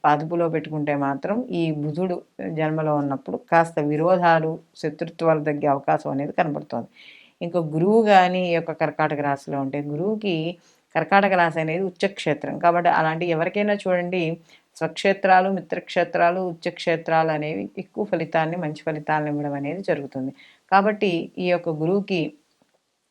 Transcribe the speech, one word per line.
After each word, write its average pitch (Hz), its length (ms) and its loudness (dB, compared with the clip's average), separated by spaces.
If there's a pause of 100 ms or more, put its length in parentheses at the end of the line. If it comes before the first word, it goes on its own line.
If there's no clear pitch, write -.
అదుపులో 160 440 2
పెట్టుకుంటే 151 460 -2
మాత్రం 143 480 -2
ఈ 170 280 -2
బుధుడు 151 500 -4 (280)
జన్మలో 156 460 0
ఉన్నప్పుడు 143 440 -4 (120)
కాస్త 165 280 4
విరోధాలు, 160 800 2 (180)
శత్రుత్వాలు 160 640 -2
తగ్గే 147 240 0
అవకాశం 143 420 0
అనేది 139 220 -4
కనబడుతోంది. 147 560 -4 (540)
ఇంకా 175 180 -2
గురువు 170 440 4
కానీ 185 460 6
ఈ 170 40 0
యొక్క 165 180 -2
కర్కాటక 151 480 0
రాశిలో 143 420 -2
ఉంటే 135 200 -4
గురువుకి 170 760 -2 (380)
కర్కాటక 190 380 4
రాశి 170 260 2
అనేది 160 240 -2
ఉచ్చక్షేత్రం 180 760 -4
కాబట్టి 175 300 4
అలాంటి 160 360 2
ఎవరికైనా 180 480 0
చూడండి 175 640 -2 (380)
స్వక్షేత్రాలు, 190 720 2
మిత్రక్షేత్రాలు, 175 920 0
ఉచ్చక్షేత్రాలు 165 920 -2
అనేవి 156 460 -4
ఎక్కువ - 280 -8
ఫలితాన్ని, 165 520 -2
మంచి 156 280 -6
ఫలితాలను 151 420 -4
ఇవ్వడం 147 260 -4
అనేది 143 280 -6
జరుగుతుంది. 139 520 -6 (380)
కాబట్టి 196 680 2
ఈ 180 100 -2
యొక్క 175 220 0
గురువుకి 170 640 -2 (760)